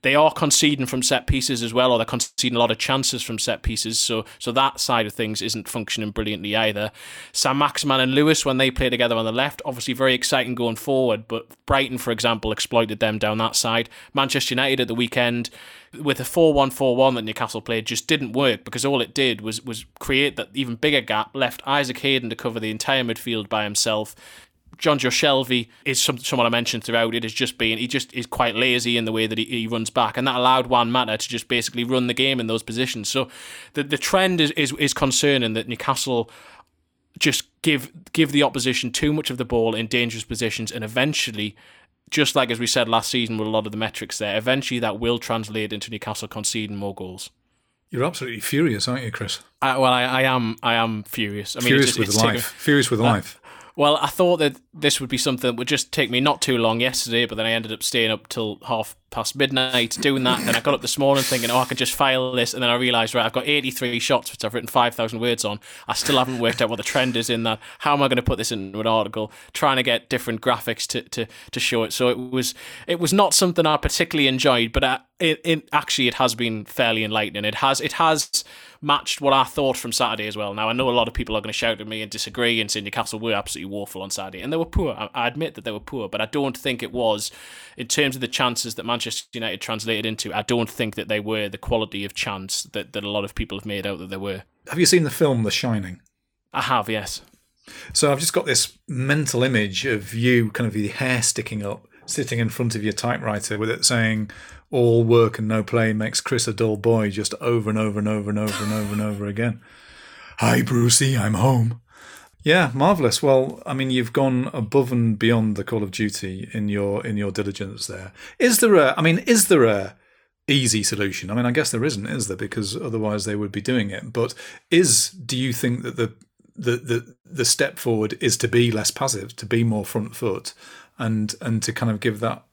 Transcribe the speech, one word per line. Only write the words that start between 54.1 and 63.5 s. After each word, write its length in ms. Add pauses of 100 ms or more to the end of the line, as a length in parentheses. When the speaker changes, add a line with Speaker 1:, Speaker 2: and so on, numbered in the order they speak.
Speaker 1:
that 180 (180)
this 260
would 80
be 100
something 300
that 80
would 120
just 240
take 180
me 100
not 220
too 160
long 220
yesterday, 460
but 100
then 100
I 60
ended 180
up 140
staying 260
up 180
till 380
half 300 (140)
past 260
midnight 640
doing 240
that. 200
Then 120
I 40
got 140
up 80
this 160
morning 240
thinking, 280
"Oh, 80
I 60
can 120
just 180
file 380
this," 220
and 80
then 80
I 40
realised, 400
right, 100
I've 80
got 140
eighty-three 540